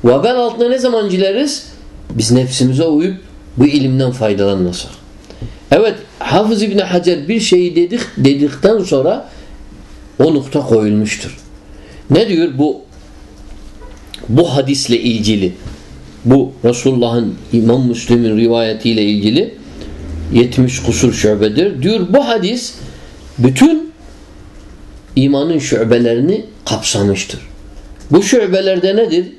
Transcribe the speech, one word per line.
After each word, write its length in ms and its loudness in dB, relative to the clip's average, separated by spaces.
Vebal 320 4
altında 320 0
ne 100 0
zaman 300 0
gireriz? 580 -2
Biz 200 -2
nefsimize 540 2
uyup 320 0
bu 100 4
ilimden 440 2
faydalanmasak. 800 -2
Evet, 240 4
Hafız 440 0
İbni 200 0
Hacer 460 0
bir 120 0
şeyi 360 2
dedik, 240 0
dedikten 640 2
sonra 500 -2
o 160 4
nokta 260 -2
koyulmuştur. 800 0
Ne 180 4
diyor 200 0
bu, 220 -2
bu 280 2
hadisle 440 0
ilgili? 520 0
Bu 280 2
Resulullah'ın 720 0
İmam 360 2
Müslim'in 480 0
rivayetiyle 680 0
ilgili 520 0
yetmiş 500 2
kusur 300 0
şubedir. 720 0
Diyor 260 0
bu 200 2
hadis 460 -4
bütün 540 2
imanın 420 0
şubelerini 840 0
kapsamıştır. 760 -4
Bu 120 6
şubelerde 720 0
nedir? 300 0